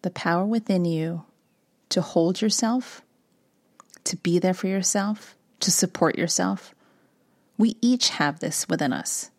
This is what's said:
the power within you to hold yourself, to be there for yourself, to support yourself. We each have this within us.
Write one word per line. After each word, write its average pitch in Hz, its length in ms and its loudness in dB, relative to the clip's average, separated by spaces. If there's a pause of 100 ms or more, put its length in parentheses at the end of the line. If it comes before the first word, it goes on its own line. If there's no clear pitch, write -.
the 180 80 -2
power 175 360 0
within 214 380 0
you 165 400 -2 (640)
to - 120 0
hold 170 400 2
yourself, 226 600 0 (1000)
to - 120 -4
be 175 220 2
there 185 160 2
for 190 140 -4
yourself, 196 640 -2 (240)
to - 140 0
support - 440 2
yourself. - 580 -2 (840)
We 220 240 2
each 247 300 2
have 147 280 -2
this - 300 -6
within 156 240 0
us. - 460 -8